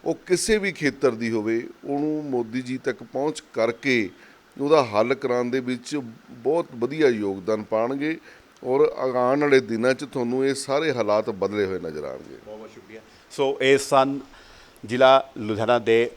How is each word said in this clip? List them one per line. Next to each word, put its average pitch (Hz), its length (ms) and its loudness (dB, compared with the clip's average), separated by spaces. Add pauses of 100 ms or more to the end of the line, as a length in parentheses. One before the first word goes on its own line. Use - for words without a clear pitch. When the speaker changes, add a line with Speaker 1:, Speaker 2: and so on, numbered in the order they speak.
Speaker 1:
ਉਹ 156 140 -2 (100)
ਕਿਸੇ 185 300 2
ਵੀ 190 140 -2
ਖੇਤਰ 135 400 0
ਦੀ 113 200 -4
ਹੋਵੇ, 113 300 0 (220)
ਉਹਨੂੰ 151 420 -4
ਮੋਦੀ 123 360 -4
ਜੀ 127 160 -8
ਤੱਕ 123 260 -6
ਪਹੁੰਚ 143 400 -6 (100)
ਕਰਕੇ 117 560 0 (480)
ਉਹਦਾ 143 280 4
ਹੱਲ 110 300 2
ਕਰਾਉਣ 123 340 -2
ਦੇ 131 120 -2
ਵਿੱਚ 123 340 -6 (340)
ਬਹੁਤ 139 460 -4
ਵਧੀਆ 135 340 2
ਯੋਗਦਾਨ 104 540 -2
ਪਾਉਣਗੇ। 139 540 -4 (460)
ਔਰ 139 340 2
ਆਉਣ 127 440 2
ਵਾਲੇ 139 200 6
ਦਿਨਾਂ 113 320 0
'ਚ 143 120 -4
ਤੁਹਾਨੂੰ 127 400 -2
ਇਹ 139 100 0
ਸਾਰੇ 143 380 -2
ਹਾਲਾਤ 107 360 2
ਬਦਲੇ 101 360 0
ਹੋਏ 95 140 -4
ਨਜ਼ਰ 78 240 -8
ਆਉਣਗੇ। 65 420 -12
Speaker 2:
ਬਹੁਤ 107 120 -16
ਬਹੁਤ 107 120 -18
ਸ਼ੁਕਰੀਆ। 107 320 -20 (300)
ਸੋ 139 300 -2
ਇਹ 135 180 6
ਸਨ 139 400 0 (640)
ਜ਼ਿਲ੍ਹਾ 131 400 6 (140)
ਲੁਧਿਆਣਾ 110 420 0
ਦੇ 113 380 4